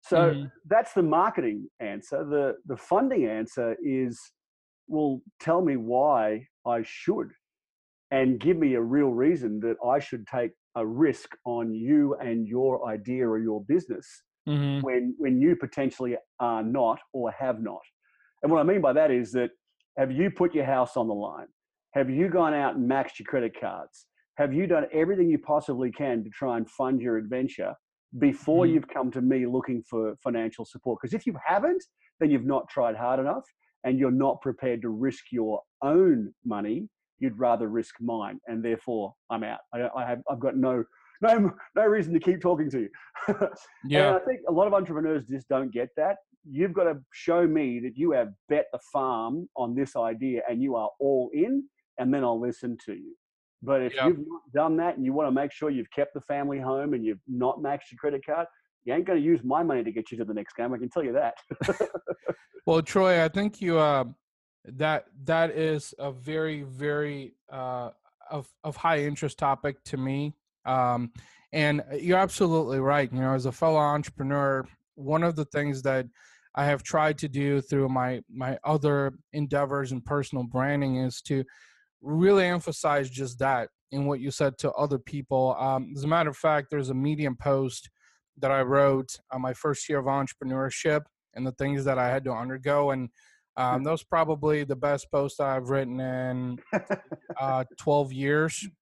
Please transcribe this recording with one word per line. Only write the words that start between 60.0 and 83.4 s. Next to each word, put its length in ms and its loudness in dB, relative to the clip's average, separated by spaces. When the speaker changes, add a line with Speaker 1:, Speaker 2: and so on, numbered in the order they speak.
Speaker 1:
you 60 -10
to 80 -4
the 80 -6
next 220 -6
game. 180 -4
I 40 -6
can 120 -6
tell 140 -2
you 100 -4
that. 220 0
<laughs> 280 -2
Speaker 2:
Well, 140 4
Troy, 420 4
I 40 4
think 340 -2
you, 160 2
uh, 280 4
that, 420 -2
that 260 2
is 480 -2
a 120 -6
very, 520 -6
very, 720 -6
uh, 400 -8
of, 160 -8
of 120 -8
high 280 2
interest 340 -4
topic 460 -2
to 140 -8
me. 360 -4
Um, 460 0
and 300 2
you're 180 2
absolutely 600 2
right. 340 2
You 60 -2
know, 160 2
as 100 -2
a 60 0
fellow 260 2
entrepreneur, 880 0
one 260 0
of 140 2
the 100 -2
things 380 -4
that 240 0
I 100 2
have 160 2
tried 380 2
to 80 -6
do 340 0
through 280 0
my, 340 -2
my 300 -6
other 500 2
endeavors 580 -2
in 100 -4
personal 440 -4
branding 500 0
is 320 -4
to 160 0
really 460 4
emphasize 640 0
just 260 -8
that 320 0